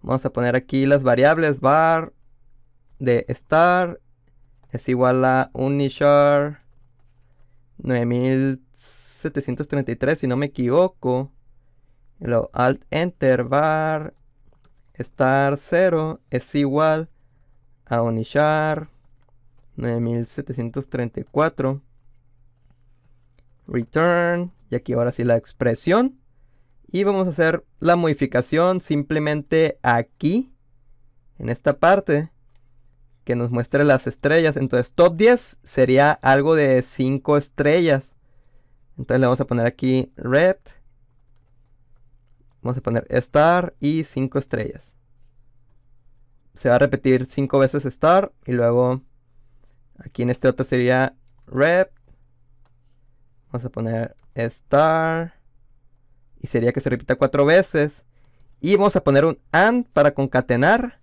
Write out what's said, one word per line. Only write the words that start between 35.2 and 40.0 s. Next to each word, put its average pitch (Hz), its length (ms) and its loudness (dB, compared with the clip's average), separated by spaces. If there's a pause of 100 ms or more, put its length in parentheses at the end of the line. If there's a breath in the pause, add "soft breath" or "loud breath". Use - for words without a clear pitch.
sería 135 480 2
algo 139 440 2
de 135 260 4
cinco 135 560 -2
estrellas. 147 800 0 (840)
Entonces 127 220 -2
le 131 80 4
vamos 127 140 0
a 127 60 -2
poner 120 200 -2
aquí 131 480 -2